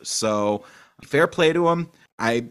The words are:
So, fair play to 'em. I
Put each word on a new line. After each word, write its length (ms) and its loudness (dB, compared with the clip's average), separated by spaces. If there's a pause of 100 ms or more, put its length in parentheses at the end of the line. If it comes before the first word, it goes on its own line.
So, 600 -2 (400)
fair 240 2
play 240 2
to 160 0
'em. 220 -2 (280)
I 340 0